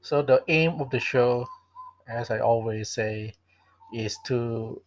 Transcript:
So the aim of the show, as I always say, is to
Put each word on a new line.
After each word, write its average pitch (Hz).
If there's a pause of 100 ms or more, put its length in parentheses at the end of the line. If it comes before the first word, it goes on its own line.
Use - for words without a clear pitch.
So 147
the 131
aim 160
of 131
the 127
show, 123 (600)
as 117
I 110
always 110
say, 107 (600)
is 110
to 117